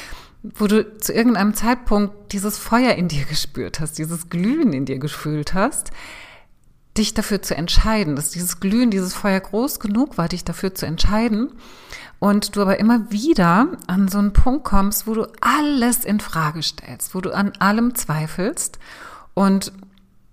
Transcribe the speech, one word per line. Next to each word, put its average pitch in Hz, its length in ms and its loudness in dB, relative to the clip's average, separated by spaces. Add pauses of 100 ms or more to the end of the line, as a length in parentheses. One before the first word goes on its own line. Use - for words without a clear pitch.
(420)
wo 214 240 -2
du 214 320 0
zu - 140 -4
irgendeinem 214 420 2
Zeitpunkt 208 760 0
dieses 202 260 -4
Feuer 240 360 2
in 175 140 0
dir 143 160 -2
gespürt - 560 -4
hast, 156 180 -6
dieses 160 300 -8
Glühen 220 440 0
in 135 120 -4
dir 131 140 -4
gefühlt 147 560 -4
hast, 208 360 -2 (1080)
dich 214 160 0
dafür 202 280 -2
zu - 140 -6
entscheiden, 185 580 2
dass 143 160 -4
dieses 175 300 -6
Glühen, 226 300 2
dieses 185 240 0
Feuer 190 260 0
groß 226 400 -4
genug 220 360 -2
war, 170 120 0
dich 175 160 -8
dafür 190 300 -6
zu - 120 -6
entscheiden, 214 680 0 (680)
und 208 360 0
du 202 60 2
aber 196 160 2
immer 220 320 2
wieder 208 580 4 (180)
an 190 220 2
so 196 100 -2
einen 202 140 2
Punkt - 320 6
kommst, 202 420 2
wo 220 80 -2
du 220 120 -2 (140)
alles 262 640 2
in 208 160 0
Frage 160 420 -4
stellst, - 520 -10
wo 185 60 -4
du 185 140 -6
an 202 240 0
allem 226 360 2
zweifelst 160 840 -4 (560)
und 196 380 2 (600)